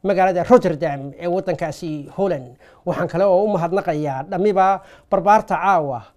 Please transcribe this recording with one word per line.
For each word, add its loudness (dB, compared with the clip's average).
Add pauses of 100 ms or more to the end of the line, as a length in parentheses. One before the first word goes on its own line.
magaalada 2
Rotterdam 2
ee -8
waddankaasi -6
Holland. -4 (300)
Waxaan -4
kale 0
oo 4
u 0
mahadnaqayaa -2
dhammiba 2 (300)
barbaarta 2
caawa 0 (140)